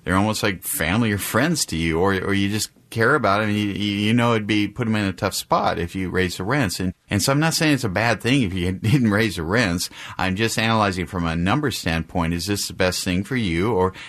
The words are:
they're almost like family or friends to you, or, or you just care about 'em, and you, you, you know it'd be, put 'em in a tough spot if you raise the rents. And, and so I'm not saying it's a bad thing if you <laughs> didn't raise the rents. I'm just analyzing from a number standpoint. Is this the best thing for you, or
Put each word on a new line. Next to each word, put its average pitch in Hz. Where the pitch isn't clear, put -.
they're 90
almost 104
like 98
family 104
or 101
friends 135
to 82
you, 82
or, 98
or 95
you 98
just 104
care 113
about 104
'em, 107
and 104
you, 104
you, 101
you 104
know 117
it'd 107
be, 104
put 113
'em 110
in 107
a 95
tough 95
spot 95
if 85
you 92
raise 90
the 95
rents. 113
And, 92
and 101
so -
I'm 139
not 160
saying 156
it's 123
a 113
bad 107
thing 131
if 90
you 92
<laughs> 92
didn't 117
raise 101
the 85
rents. 90
I'm 92
just 110
analyzing 104
from 87
a 82
number 110
standpoint. 82
Is 85
this 101
the 95
best 92
thing 92
for 131
you, 98
or 92